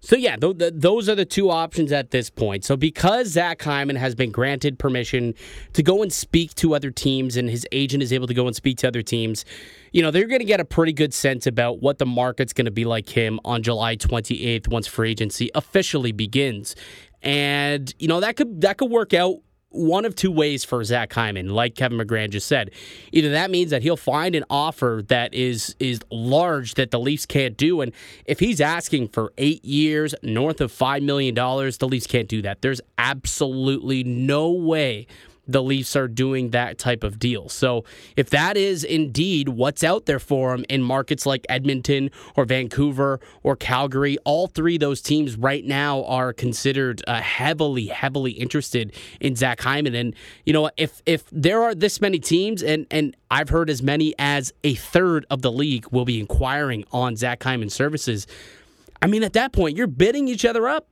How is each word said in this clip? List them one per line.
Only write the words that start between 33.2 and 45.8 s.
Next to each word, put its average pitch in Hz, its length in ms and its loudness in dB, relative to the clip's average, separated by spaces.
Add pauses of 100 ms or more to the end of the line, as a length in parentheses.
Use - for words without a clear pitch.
no 135 480 0
way 156 560 0 (380)
the 135 160 2
Leafs 135 360 0
are 135 100 2
doing 127 440 0
that 120 260 0
type 120 260 -2
of 107 160 -6
deal. 120 300 -2
So 123 340 0 (320)
if 139 140 2
that 165 260 2
is 196 300 0
indeed 151 640 0
what's 127 340 0
out 185 220 0
there 139 120 2
for 131 360 0
him 123 160 -4
in 135 120 0
markets 131 440 0
like 135 240 -2
Edmonton 135 600 0 (260)
or 135 80 4
Vancouver 131 720 0 (240)
or 135 140 2
Calgary, 139 640 0
all 160 240 2
three 170 280 0
of 160 40 0
those 143 220 0
teams 147 340 0
right 131 300 0
now 139 400 0